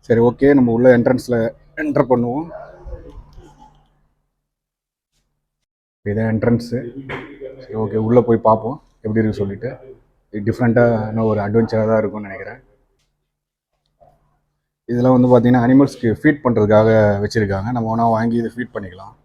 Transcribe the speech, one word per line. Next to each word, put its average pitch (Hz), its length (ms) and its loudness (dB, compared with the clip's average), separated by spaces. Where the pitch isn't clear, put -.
சரி, 117 200 0
ஓகே, 131 340 4
நம்ம 123 180 4
உள்ள 123 260 6
என்ட்ரன்ஸ்ல 117 560 -2
என்டர் 147 340 -2
பண்ணுவோம். 127 400 -2
இதான் 110 280 -4
என்ட்ரன்ஸ். 117 380 0
சரி, - 120 -16
ஓகே, 110 220 -4
உள்ள 113 240 2
போய் 113 280 0
பார்ப்போம் 110 340 0
எப்படி 107 160 -4
இருக்கு 107 240 -2
சொல்லிட்டு. 98 280 -8
இது 107 220 -6
டிஃப்ரெண்டான 113 720 0
ஒரு 107 160 -2
அட்வென்ச்சரா 110 460 -2
தான் 110 120 0
இருக்கும்னு 104 300 -6
நினைக்கிறேன். 98 320 -16
இதெல்லாம் 127 320 2
வந்து 127 160 4
பாத்தீங்கன்னா, 120 340 4
அனிமல்ஸ்க்கு 131 560 2
ஃபீட் 151 220 0
பண்றதுக்காக 110 440 4
வச்சிருக்காங்க. 101 480 -4
நம்ம 113 240 -4
வேணா 117 120 0
வாங்கி 117 280 0
இதை 113 200 -4
ஃபீட் 120 200 -10
பண்ணிக்கலாம். 98 480 -14